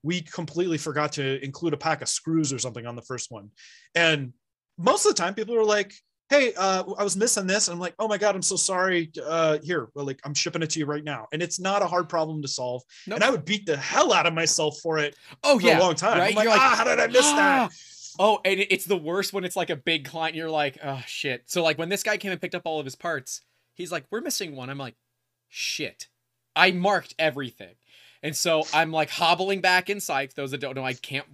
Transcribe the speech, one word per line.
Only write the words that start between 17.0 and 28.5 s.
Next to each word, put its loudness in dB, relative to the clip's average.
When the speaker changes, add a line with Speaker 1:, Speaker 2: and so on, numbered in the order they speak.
Speaker 1:
miss 4
that?" 4
Speaker 2:
"Ah." -20
Oh, 4
and 2
it, 0
it's -2
the 0
worst -4
when -4
it's, -6
like, -2
a -2
big -2
client. -4
You're -6
like, -2
"Oh, -8
shit." -6
So, 0
like, 2
when -4
this -2
guy -2
came -6
and -8
picked -8
up -6
all -4
of -6
his -12
parts, -8
he's -10
like, -6
"We're -6
missing -6
one." -10
I'm -10
like, -10
"Shit." -8
I 6
marked 0
everything. -4
And -6
so 2